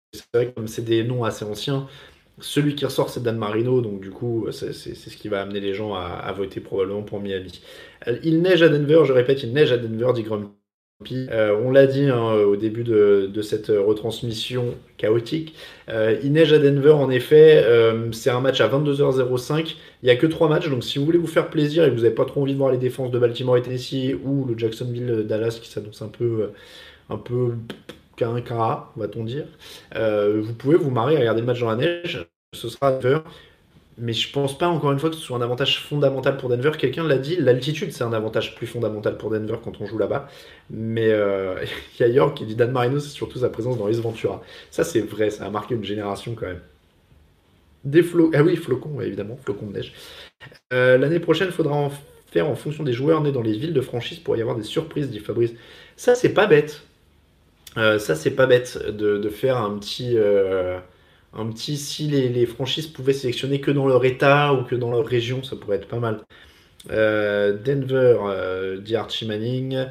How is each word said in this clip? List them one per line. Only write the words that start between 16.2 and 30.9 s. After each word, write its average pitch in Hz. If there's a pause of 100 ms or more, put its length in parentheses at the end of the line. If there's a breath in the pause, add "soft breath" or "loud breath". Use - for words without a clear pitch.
il 139
neige 151
à 151
Denver, 143
en 139
effet, 151
euh, 113
c'est 117
un 123
match 131
à 117
vingt-deux 139
heures 139
zéro 127
cinq. 156 (240 loud breath)
Il 123
n'y 123
a 123
que 143
trois 156
matchs, 170
donc 127
si -
vous 143
voulez 170
vous 165
faire 156
plaisir 151
et 139
que 120
vous 113
n'avez 113
pas -
trop -
envie 139
de 135
voir 135
les 127
défenses 127
de 123
Baltimore 123
et 123
Tennessee 131
ou 135
le 117
Jacksonville, 120
euh, 110
Dallas 113
qui -
s'annonce 104
un 110
peu, 104
euh, 110 (640 loud breath)
un 107
peu 120 (640)
quinca, 120
va-t-on 110
dire, 127 (500 loud breath)
euh, 107
vous 113
pouvez 135
vous 165